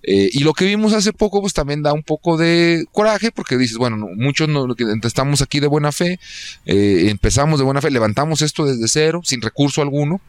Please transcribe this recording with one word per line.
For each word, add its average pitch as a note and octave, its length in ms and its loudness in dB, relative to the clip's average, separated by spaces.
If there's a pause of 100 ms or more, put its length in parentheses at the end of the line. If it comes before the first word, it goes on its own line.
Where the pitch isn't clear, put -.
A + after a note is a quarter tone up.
Eh, G2 280 2
y C#3 100 0
lo D#3 120 2
que F#3+ 140 0
vimos G#3 260 2
hace G#3 220 0
poco, G3+ 260 0
pues, F#3+ 140 -4
también D3 280 -4
da D3 120 2
un D#3 80 -4
poco D#3+ 340 -2
de E3+ 560 2
coraje, G#3+ 400 0
porque C#3 240 -4
dices, A#2 220 0
bueno, A#2 180 0
no, G#2 180 -6
muchos C#3 320 0
no, C#3 280 -2
que B2 100 -4 (180)
estamos C3+ 380 0
aquí C#3+ 180 -2
de C#3+ 80 0
buena D3 240 0
fe, F3 300 -4 (460)
eh, G2 420 4
empezamos C#3 500 0
de C3+ 60 2
buena C3+ 160 0
fe, D3+ 100 0
levantamos C3+ 520 0
esto D3+ 240 -2
desde A#2+ 220 -2
cero, D#3+ 360 0
sin B2 160 -4
recurso C#3 400 -2
alguno D3 480 -2